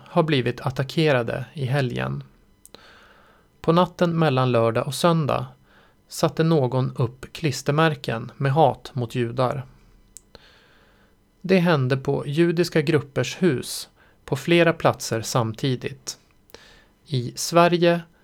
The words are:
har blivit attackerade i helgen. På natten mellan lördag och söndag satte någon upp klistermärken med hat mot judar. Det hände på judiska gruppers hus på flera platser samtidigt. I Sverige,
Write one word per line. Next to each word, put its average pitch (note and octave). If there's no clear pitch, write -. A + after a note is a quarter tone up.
har F3
blivit B2
attackerade C3
i C#3
helgen. C3
På E3+
natten E3+
mellan C3
lördag A#2
och C3+
söndag C#3
satte D#3+
någon C3
upp -
klistermärken C#3
med C3+
hat C#3+
mot A#2+
judar. B2
Det F#3
hände C#3
på C#3
judiska E3
gruppers C3+
hus C3
på C#3
flera E3+
platser A#2
samtidigt. B2+
I C3
Sverige, E3+